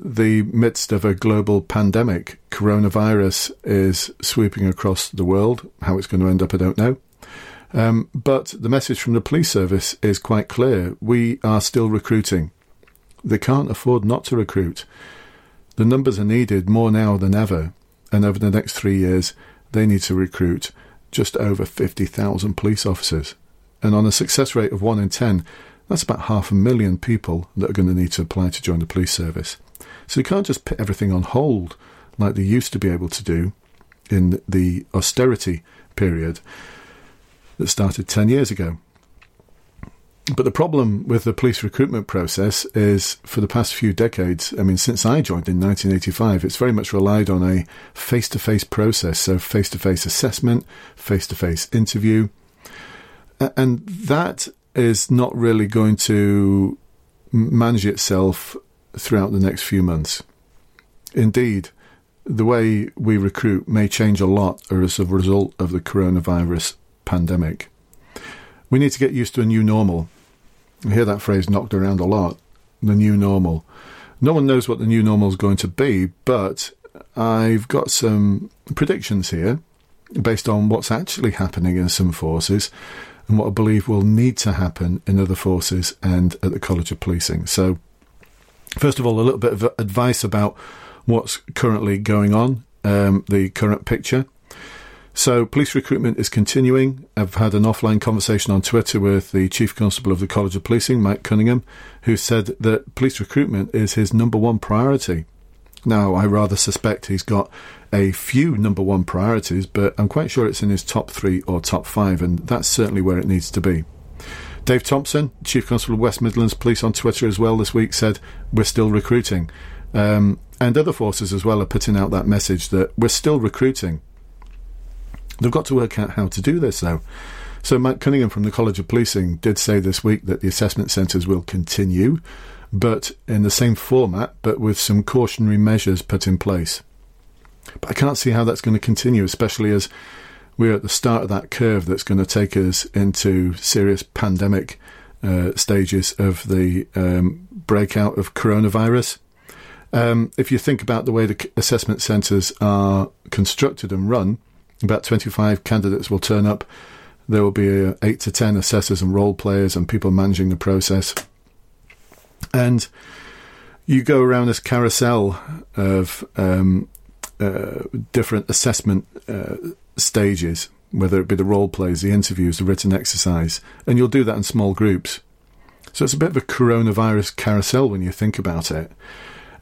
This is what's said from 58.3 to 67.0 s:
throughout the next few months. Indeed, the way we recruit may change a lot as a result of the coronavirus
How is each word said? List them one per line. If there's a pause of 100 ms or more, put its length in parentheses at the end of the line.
throughout
the
next
few
months. (920)
Indeed, (560)
the
way
we
recruit
may
change
a
lot (100)
as
a
result
of
the
coronavirus (280)